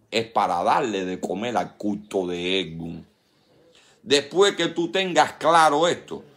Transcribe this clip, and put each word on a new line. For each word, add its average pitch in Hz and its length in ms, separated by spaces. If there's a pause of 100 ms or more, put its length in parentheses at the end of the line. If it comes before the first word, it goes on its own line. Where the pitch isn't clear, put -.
(120)
es 113 160
para 90 360
darle 110 420
de 92 140
comer 117 360
al 87 220
culto 101 500
de 90 320
Egun. 82 480 (960)
Después 151 520
que 170 120
tú 170 220
tengas 175 440
claro 156 540
esto, - 360 (120)